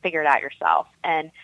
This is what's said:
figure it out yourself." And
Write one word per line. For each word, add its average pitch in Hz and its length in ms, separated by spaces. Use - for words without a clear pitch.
figure 165 200
it 151 60
out 139 140
yourself." - 460
And 160 280